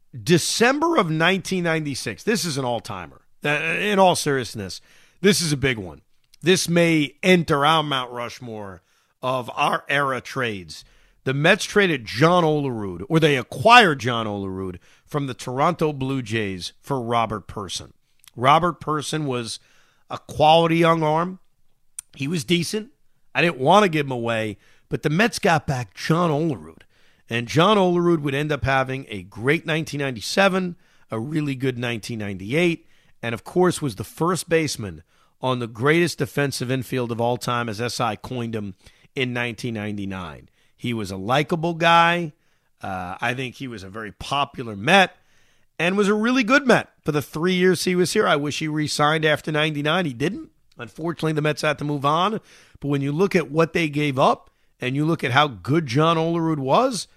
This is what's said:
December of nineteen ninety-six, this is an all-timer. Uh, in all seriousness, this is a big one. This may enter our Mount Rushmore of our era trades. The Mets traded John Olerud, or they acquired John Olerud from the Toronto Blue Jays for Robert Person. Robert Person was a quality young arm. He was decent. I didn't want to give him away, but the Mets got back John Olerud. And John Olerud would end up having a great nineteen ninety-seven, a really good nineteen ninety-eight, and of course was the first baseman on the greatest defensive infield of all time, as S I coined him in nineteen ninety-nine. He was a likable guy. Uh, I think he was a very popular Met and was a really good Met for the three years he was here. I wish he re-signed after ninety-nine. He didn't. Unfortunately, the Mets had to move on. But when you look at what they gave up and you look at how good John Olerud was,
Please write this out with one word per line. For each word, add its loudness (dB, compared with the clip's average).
December 2
of 2
nineteen 0
ninety-six, -4
this 0
is -4
an -4
all-timer. -8
Uh, 0
in -2
all 6
seriousness, -4
this 4
is -2
a 0
big -2
one. -12
This 2
may 2
enter 4
our 4
Mount -4
Rushmore -10
of -2
our 0
era 0
trades. -8
The -2
Mets 2
traded 2
John 4
Olerud, -2
or 4
they 4
acquired 4
John -2
Olerud -6
from -4
the -8
Toronto 0
Blue -4
Jays -6
for -4
Robert -2
Person. -10
Robert 4
Person -4
was -6
a -10
quality 4
young 4
arm. -2
He -6
was -4
decent. -2
I 2
didn't 0
want 6
to 4
give 0
him -6
away, -2
but -6
the -2
Mets 0
got 2
back -6
John 0
Olerud. -4
And -2
John 6
Olerud 2
would -2
end -2
up -2
having -2
a -10
great -2
nineteen -4
ninety-seven, 0
a -4
really -4
good -4
nineteen -6
ninety-eight, -2
and -4
of -12
course 2
was -4
the -10
first -2
baseman -2
on -2
the -6
greatest 0
defensive -2
infield -4
of -4
all 0
time, -4
as -6
S -4
I -2
coined -8
him -8
in -4
nineteen -6
ninety-nine. -8
He -6
was -6
a -8
likable -2
guy. 2
Uh, -8
I -2
think -8
he -12
was -12
a -16
very -12
popular -4
Met 4
and 2
was 4
a 4
really 2
good 4
Met 4
for -2
the 0
three -2
years 4
he 0
was 2
here. 2
I 4
wish -2
he -4
re-signed 0
after 0
ninety-nine. 0
He -4
didn't. -4
Unfortunately, -4
the 0
Mets -2
had -2
to -8
move -4
on. 2
But -8
when 0
you -2
look 0
at 2
what 2
they 0
gave 0
up 2
and -4
you 0
look -2
at -2
how 6
good -2
John 2
Olerud 0
was, 0